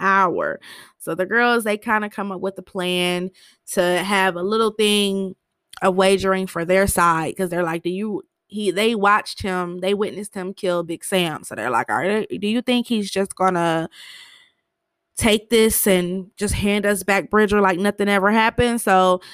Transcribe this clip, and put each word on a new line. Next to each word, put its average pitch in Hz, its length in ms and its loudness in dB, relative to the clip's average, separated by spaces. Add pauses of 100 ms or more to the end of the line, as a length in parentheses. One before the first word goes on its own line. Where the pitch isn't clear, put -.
hour. 180 600 0 (380)
So 160 160 -6
the 180 120 -2
girls, 233 380 2
they 208 140 -2
kinda 214 320 -2
come 202 220 -8
up 185 80 -10
with 190 180 -6
a 185 40 -16
plan 180 680 -2 (420)
to 196 100 2 (220)
have 190 320 2
a 175 60 -6
little 214 300 0
thing 202 640 0 (460)
of 185 140 2
wagering 190 520 2
for 170 160 -6
their 190 240 2
side, 165 480 0
'cause 185 140 -4
they're 175 140 -2
like, 165 200 -4
"Do 175 60 -2
you," 202 320 -6 (260)
he, 202 240 -4
they 220 240 0
watched 202 460 0
him, 180 380 -4
they 190 140 0
witnessed 202 400 -6
him 190 200 -8
kill 175 300 -2
Big 165 200 -10
Sam. 175 400 -2
So - 100 -12
they're 110 160 -4
like, 120 200 0
"Are 120 160 0 (220)
they, - 100 -8
do 202 100 -4
you 233 140 0
think 247 260 0
he's 208 220 -2
just 196 260 -4
gonna 170 520 0 (1300)
take 214 340 0
this 220 360 4
and 185 500 0
just 202 180 -4
hand 202 320 0
us 202 160 -2
back 196 280 0
Bridger 208 300 4
like 190 180 2
nothing 202 300 0
ever 202 240 2
happened?" 233 480 2
So 185 400 4 (140)